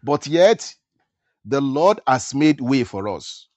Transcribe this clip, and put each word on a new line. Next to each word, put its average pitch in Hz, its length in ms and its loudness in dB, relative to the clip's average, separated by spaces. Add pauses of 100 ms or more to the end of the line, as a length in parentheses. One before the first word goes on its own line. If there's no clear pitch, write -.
But 143 240 -4
yet, 175 480 2 (680)
the 127 160 -2
Lord 147 460 0
has 131 280 -2
made 147 260 2
way 131 220 0
for 104 260 -8
us. - 380 -12 (100)